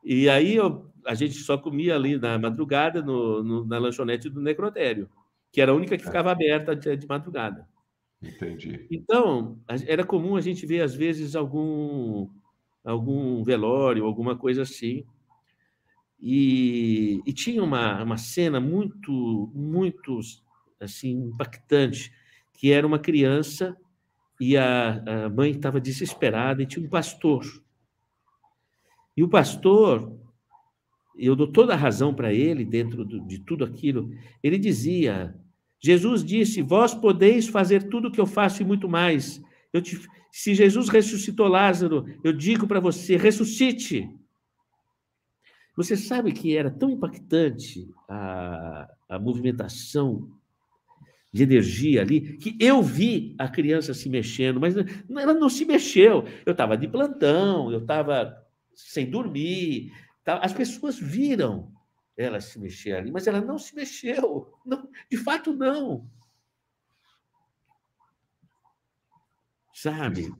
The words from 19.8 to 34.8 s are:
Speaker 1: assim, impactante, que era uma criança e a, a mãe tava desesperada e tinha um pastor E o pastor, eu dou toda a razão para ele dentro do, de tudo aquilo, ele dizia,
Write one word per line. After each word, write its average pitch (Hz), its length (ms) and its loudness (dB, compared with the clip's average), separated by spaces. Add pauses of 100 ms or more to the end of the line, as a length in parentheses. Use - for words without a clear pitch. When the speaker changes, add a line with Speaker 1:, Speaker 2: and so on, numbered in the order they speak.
Speaker 1:
assim, 104 320 -10
impactante, 123 1000 -2 (420)
que 139 180 2
era 147 160 4
uma 151 120 2
criança 151 760 0 (640)
e 127 180 2
a, 113 680 0
a 107 40 -4
mãe 135 240 2
tava 139 260 -2
desesperada 131 840 -2
e - 20 -2
tinha 165 200 -8
um 147 40 -12
pastor 156 540 0 (1700)
E 151 80 4
o 175 60 2
pastor, 185 880 4 (1000)
eu 127 200 2
dou 147 120 2
toda 220 260 6
a 170 40 2
razão 135 360 2
para 113 200 0
ele 135 320 2
dentro 117 400 -4
do, 101 200 -10
de 95 140 -10
tudo 147 240 -4
aquilo, 123 460 -4 (340)
ele 160 140 2
dizia, 127 800 0 (440)